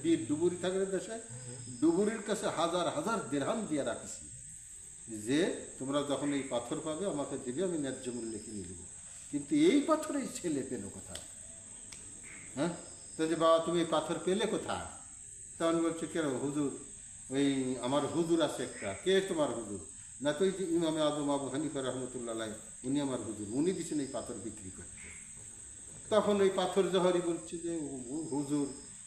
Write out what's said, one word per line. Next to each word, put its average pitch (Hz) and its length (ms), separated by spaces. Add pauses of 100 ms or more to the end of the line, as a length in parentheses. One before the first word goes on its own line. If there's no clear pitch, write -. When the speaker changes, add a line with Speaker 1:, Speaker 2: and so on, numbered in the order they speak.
Speaker 1:
বীর 156 260
ডুবুরি 170 340
থাকে 185 200
না 190 140
দেশে, 220 200
Speaker 2:
হুম। - 440 (200)
Speaker 1:
ডুবুরির 196 480
কাছে 208 180 (120)
হাজার 165 280 (100)
হাজার 320 220 (120)
দেড়হাম 143 280 (120)
দিয়ে 139 200
রাখছি - 340 (1000)
যে 139 120 (400)
তোমরা 139 220 (100)
যখন 143 180 (100)
এই 127 140
পাথর 151 340
পাবে 156 180 (100)
আমাকে 143 300
দিবে, 123 240
আমি 170 160
ন্যায্য 127 220 (100)
মূল্যে 113 280
কিনে 104 240
দেবো, 90 160 (460)
কিন্তু 285 220 (180)
এই 285 80 (100)
পাথর 302 240 (100)
এই 208 140
ছেলে 147 320
পেল 104 160 (120)
কোথায়? - 280 (1300)
হ্যাঁ?" 165 160 (440)
তো - 40 (100)
যে, 165 120
"বাবা, 165 240
তুমি 175 180
এই 160 100
পাথর 156 300
পেলে 202 300
কোথায়?" 90 340 (680)
তখন 165 260
বলছে, 165 200 (100)
"কেন 160 120 (180)
হুজুর, 143 260 (600)
ওই 139 160 (400)
আমার 143 160 (120)
হুজুর 165 320
আছে - 220
একটা।" - 200 (160)
"কে 185 80 (180)
তোমার 151 280
হুজুর?" 104 220 (440)
"না 147 80
তো - 120
ওই 190 140
যে 190 60 (120)
ইমামে 160 320
আজম 147 280
আবু 165 180
হানিফা 143 260
রহমতুল্লাহ 123 560
আলাইহি, 110 200 (300)
উনি 139 200
আমার 123 200
হুজুর, 104 200 (120)
উনি 170 200
দিছেন 156 260
এই 123 120
পাথর 117 280
বিক্রি 92 320
করতে।" - 300 (1040)
তখন 208 240 (100)
ওই 190 60 (100)
পাথর 180 240 (100)
জহরি 175 260 (100)
বলছে 165 240 (100)
যে, 170 80 (200)
"ও, - 20 (200)
ও - 20 (160)
হুজুর, 143 340 (400)